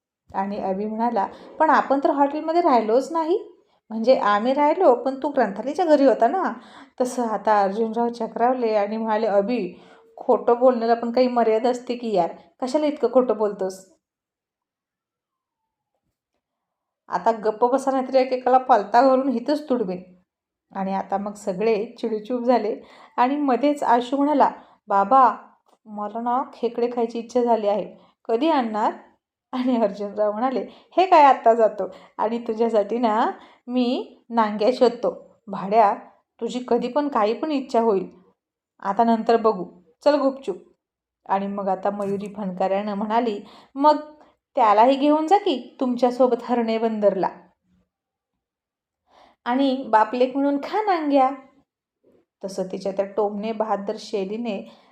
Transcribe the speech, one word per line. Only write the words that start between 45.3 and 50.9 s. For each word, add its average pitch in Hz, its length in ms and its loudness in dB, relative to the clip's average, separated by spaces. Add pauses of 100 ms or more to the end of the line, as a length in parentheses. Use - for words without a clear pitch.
की 392 180 -2 (240)
तुमच्यासोबत 247 600 0
हर्णे 226 360 -2
बंदरला 208 500 0 (2250)
आणि 262 280 0 (140)
बापलेक 247 480 2
म्हणून 285 260 0
खा 403 200 -4
नांग्या." 294 480 2 (1120)